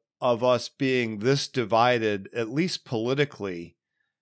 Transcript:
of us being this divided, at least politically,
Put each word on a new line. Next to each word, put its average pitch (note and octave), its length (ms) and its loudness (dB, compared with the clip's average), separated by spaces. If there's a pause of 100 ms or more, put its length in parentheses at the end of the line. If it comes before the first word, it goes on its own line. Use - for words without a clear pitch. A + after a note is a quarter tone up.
(200)
of B2 240 2
us B2 240 2
being B2 500 -2
this C3 300 0
divided, A2 840 2
at A#2 160 -4
least D#3 360 -4
politically, A2 880 -4 (480)